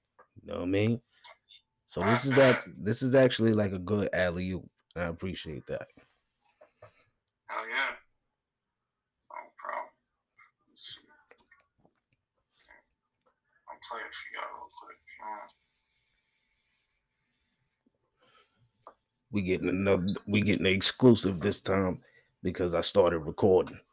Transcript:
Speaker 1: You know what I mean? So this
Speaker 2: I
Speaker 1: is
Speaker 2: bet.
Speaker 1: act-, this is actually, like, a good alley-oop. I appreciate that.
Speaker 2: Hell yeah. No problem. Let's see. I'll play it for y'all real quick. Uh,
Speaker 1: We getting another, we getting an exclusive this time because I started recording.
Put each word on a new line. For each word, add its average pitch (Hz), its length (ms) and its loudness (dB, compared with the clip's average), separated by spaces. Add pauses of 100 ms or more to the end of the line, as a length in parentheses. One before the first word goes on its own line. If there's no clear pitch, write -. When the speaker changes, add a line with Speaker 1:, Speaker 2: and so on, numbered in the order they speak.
(420)
Speaker 1:
You - 120 -20
know 85 60 -6
what 87 40 -6
I 87 40 -4
mean? 107 340 0 (840)
So - 160 -8
this 120 240 2
Speaker 2:
I 139 40 0
Speaker 1:
is 127 60 2
Speaker 2:
bet. 131 200 8
Speaker 1:
act-, - 280 -10
this 123 200 -2
is 127 100 0
actually, 127 400 6
like, 104 200 2
a 95 60 -4
good 101 320 0
alley-oop. 90 560 -2 (280)
I 85 80 -4
appreciate 82 640 -8
that. - 200 -8 (1600)
Speaker 2:
Hell 113 240 -10
yeah. 127 260 -4 (1300)
No - 60 -16 (200)
problem. - 360 -10 (800)
Let's - 260 -14
see. - 60 -20 (2750)
I'll - 80 -14 (140)
play 113 100 -10
it - 120 -14
for - 200 -14
y'all - 240 -10
real - 180 -16
quick. - 220 -20 (260)
Uh, 107 240 -12 (3750)
Speaker 1:
We 104 140 -2
getting 90 260 -2
another, 95 460 0 (100)
we 104 160 0
getting 98 240 0
an 95 80 2
exclusive 98 680 4
this 101 200 -2
time 95 400 0 (400)
because 90 320 -2
I 85 80 0
started 87 380 4
recording. 92 600 2 (140)